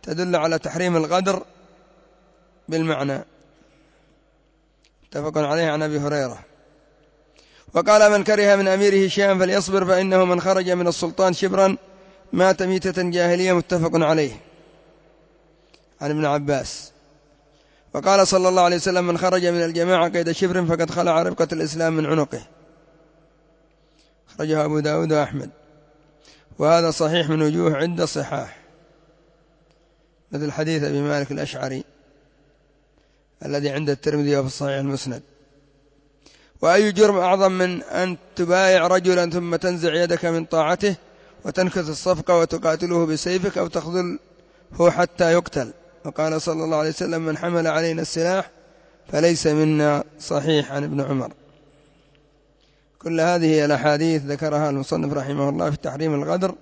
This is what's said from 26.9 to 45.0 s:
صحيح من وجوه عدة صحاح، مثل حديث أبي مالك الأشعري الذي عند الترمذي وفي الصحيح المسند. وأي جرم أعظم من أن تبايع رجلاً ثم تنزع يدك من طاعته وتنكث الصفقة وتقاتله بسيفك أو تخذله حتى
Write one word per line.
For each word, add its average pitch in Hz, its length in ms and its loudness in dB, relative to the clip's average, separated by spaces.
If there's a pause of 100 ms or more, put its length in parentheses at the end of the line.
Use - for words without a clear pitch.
صحيح 160 380 0
من 156 120 0
وجوه 156 340 2
عدة 170 300 -2
صحاح، 143 520 -8 (1700)
مثل 147 200 -6
حديث 156 320 -2
أبي 143 180 -2
مالك 147 300 -2
الأشعري 135 520 -8 (1600)
الذي 143 240 -4
عند 147 200 -4
الترمذي 147 480 0
وفي 135 100 -2
الصحيح 139 300 -6
المسند. 135 440 -6 (1400)
وأي 202 300 4
جرم 202 260 4
أعظم 190 340 4
من 180 320 -2
أن 180 340 -4 (180)
تبايع 180 520 4
رجلاً 180 420 2
ثم 170 260 -4
تنزع 170 380 -2
يدك 170 320 0
من 165 200 -2
طاعته 170 500 0 (500)
وتنكث 185 440 -2
الصفقة 175 500 0
وتقاتله 165 640 0
بسيفك 180 520 -2
أو 180 100 -2
تخذله 175 520 -6 (720)
حتى 175 420 0